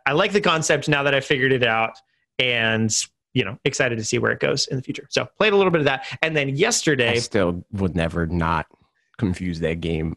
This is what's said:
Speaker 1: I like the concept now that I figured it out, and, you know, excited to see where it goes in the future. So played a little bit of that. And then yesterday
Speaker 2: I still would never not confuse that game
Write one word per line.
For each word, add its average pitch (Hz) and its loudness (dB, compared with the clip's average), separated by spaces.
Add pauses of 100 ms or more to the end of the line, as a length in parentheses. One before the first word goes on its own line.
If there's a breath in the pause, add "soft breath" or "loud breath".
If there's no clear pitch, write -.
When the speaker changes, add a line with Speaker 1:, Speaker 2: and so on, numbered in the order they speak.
Speaker 1:
I 139 2
like 185 2
the 208 2
concept 160 0
now 143 2
that 143 0
I 139 2
figured 131 0
it 127 0
out, 113 0 (440)
and, 113 0 (400)
you 123 2
know, 104 -10
excited 131 0
to 113 -6
see 120 -2
where 113 0
it 123 -4
goes 143 0
in 139 -6
the 127 -8
future. - -10
So 127 -2 (120)
played 208 4
a - 4
little 185 4
bit 170 2
of 143 0
that. 135 0 (160 loud breath)
And 160 0
then 139 0
yesterday 139 2
Speaker 2:
I 117 2
still 90 0 (100)
would 95 0
never 85 0
not 82 0 (520)
confuse 90 -2
that 82 -2
game 82 -2